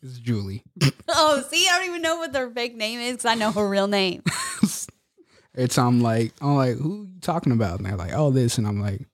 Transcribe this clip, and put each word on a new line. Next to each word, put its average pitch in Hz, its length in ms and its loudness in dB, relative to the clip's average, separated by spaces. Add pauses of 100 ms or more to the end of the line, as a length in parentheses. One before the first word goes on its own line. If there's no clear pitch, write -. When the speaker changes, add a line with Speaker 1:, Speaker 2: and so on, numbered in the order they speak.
Speaker 1:
It's 127 160 -14
Julie. 104 440 -4 (180)
Speaker 2:
<laughs> 139 100 4 (220)
Oh, 302 360 4
see, 349 180 2
I 349 120 4
don't 370 100 -4
even 349 120 -6
know 330 160 0
what 330 140 -8
their 254 180 -4
fake 240 260 -6
name 226 260 -6
is 247 160 -4
'cause - 80 -6
I 233 100 2
know 220 160 0
her 208 160 0
real 196 200 2
name. 196 400 0
Speaker 1:
<laughs> 170 40 0 (1200)
It's, 127 240 0
I'm 123 220 4
like, 113 400 2
I'm 143 160 0
like, 127 220 2
"Who 175 260 -4 (100)
you 185 60 -20
talking 170 320 0
about?" 101 280 0
And 98 60 -6
they're 95 120 -4
like, 90 160 -6
"Oh, 147 180 2
this." 123 260 2
And 110 80 0
I'm 104 140 -2
like 101 340 -4